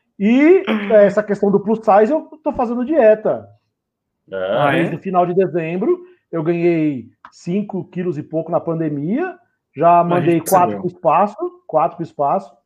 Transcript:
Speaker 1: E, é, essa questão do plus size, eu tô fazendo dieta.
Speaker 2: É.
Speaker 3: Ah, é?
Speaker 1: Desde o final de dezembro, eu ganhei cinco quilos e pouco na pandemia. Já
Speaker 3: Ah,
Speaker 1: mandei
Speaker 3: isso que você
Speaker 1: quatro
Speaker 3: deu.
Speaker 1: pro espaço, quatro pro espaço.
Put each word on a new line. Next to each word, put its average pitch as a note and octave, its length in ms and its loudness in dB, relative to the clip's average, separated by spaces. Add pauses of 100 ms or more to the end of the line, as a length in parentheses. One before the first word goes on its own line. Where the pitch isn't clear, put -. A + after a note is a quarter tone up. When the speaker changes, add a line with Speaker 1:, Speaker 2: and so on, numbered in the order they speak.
(200)
Speaker 1:
E, C#4+ 440 4 (280)
é, G#3 140 8
essa G3 180 2
questão G3+ 260 -2
do G3 120 2
plus G#3+ 180 -2
size, G#3+ 320 4
eu D#4 120 -2 (200)
tô D4+ 80 -2
fazendo A#3+ 340 -4
dieta. G#3+ 600 2 (840)
Speaker 2:
É. F#2+ 280 -4
Speaker 3:
Ah, C#3 160 0
é? C3 60 0
Speaker 1:
Desde E3+ 180 -2
o - 20 -18
final F3+ 260 0
de F3 80 -4
dezembro, F3+ 640 -2 (320)
eu E3 140 -6
ganhei D#3+ 640 -2 (240)
cinco G3 540 -8
quilos F3 320 -6
e D3+ 60 -6
pouco D#3+ 280 -8
na E3 80 0
pandemia. E3 800 -4 (380)
Já E3+ 260 4
Speaker 3:
Ah, - 20 -2
Speaker 1:
mandei E3+ 320 0
Speaker 3:
isso D#3+ 80 -2
que - 60 -10
você G3 80 4
Speaker 1:
quatro F3+ 140 2
Speaker 3:
deu. G3+ 100 -8
Speaker 1:
pro F#3 60 -6
espaço, F3 500 0 (280)
quatro E3 300 -2
pro E3+ 80 -10
espaço. D3+ 480 -4 (140)